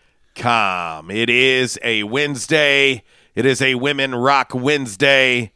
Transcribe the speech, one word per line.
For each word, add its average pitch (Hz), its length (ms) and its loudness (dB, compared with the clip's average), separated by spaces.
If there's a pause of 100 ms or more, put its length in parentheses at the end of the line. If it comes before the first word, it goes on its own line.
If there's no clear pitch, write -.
(360)
com. 90 720 -2
It 113 200 -2
is 127 520 2
a 113 220 -2
Wednesday. 139 1000 0 (320)
It 117 100 0
is 131 160 2
a 135 140 2
Women 135 380 -2
Rock 131 400 0
Wednesday. 127 1040 0